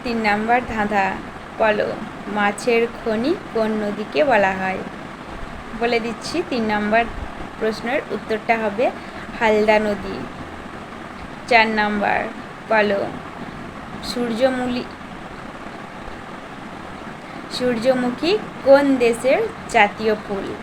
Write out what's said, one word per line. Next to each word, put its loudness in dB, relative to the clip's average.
তিন 0
নাম্বার 4
ধাঁধা, 2
বলো, 4
মাছের 2
খনি 0
কোন 2
নদীকে 0
বলা 6
হয়? -2
বলে 2
দিচ্ছি, -4
তিন 0
নাম্বার 4
প্রশ্নের 0
উত্তরটা 0
হবে 2
হালদা 6
নদী। -2
চার 6
নাম্বার, 0
বলো, 4
সূর্যমুলি-, 0
সূর্যমুখী 2
কোন 8
দেশের 4
জাতীয় 4
ফুল? -6